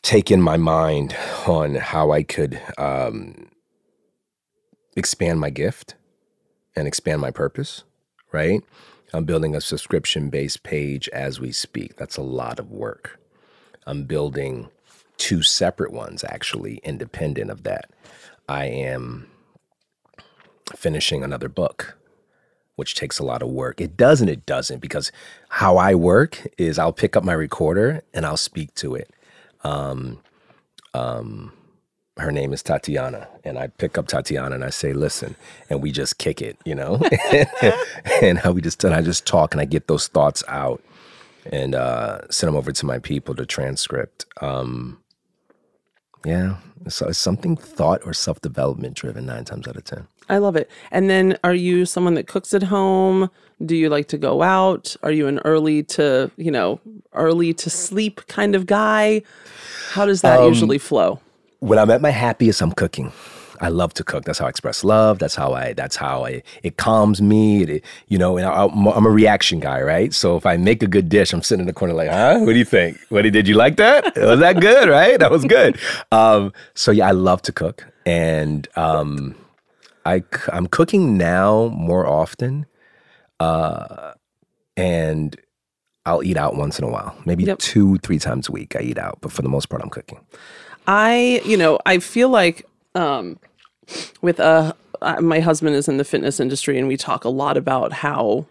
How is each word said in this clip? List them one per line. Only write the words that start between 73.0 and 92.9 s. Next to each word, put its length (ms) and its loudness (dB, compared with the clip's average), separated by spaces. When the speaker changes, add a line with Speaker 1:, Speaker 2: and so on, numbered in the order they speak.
Speaker 1:
What 140 2
did, 100 4
did 140 4
you 80 4
like 220 6
that? 380 6
Was 260 6
that 200 6
good, 280 8
right? 300 6
That 120 6
was 140 4
good." 340 6
Um, 420 6
so 160 2
yeah, 160 6
I 40 6
love 320 4
to 80 -4
cook. 360 -6
And, 720 0
um, 580 -2
I 140 2
c-, 340 -6
I'm 140 -2
cooking 500 2
now 520 2
more 360 0
often, 640 -2
uh, 720 -4
and 600 -2
I'll 180 0
eat 140 0
out 180 -2
once 240 -4
in 60 -4
a 60 -4
while, 240 -10
maybe 200 0
Speaker 2:
Yep. 120 -2
Speaker 1:
two, 400 4
three 220 -2
times 300 -4
a 20 -8
week 240 -12
I 60 -2
eat 180 -6
out. 220 -10
But 100 -12
for 100 -6
the 80 -2
most 200 -2
part, 120 -8
I'm 80 -12
cooking. 300 -16
Speaker 2:
I, 580 4
you 140 2
know, 280 4
I 140 4
feel 300 2
like, 360 2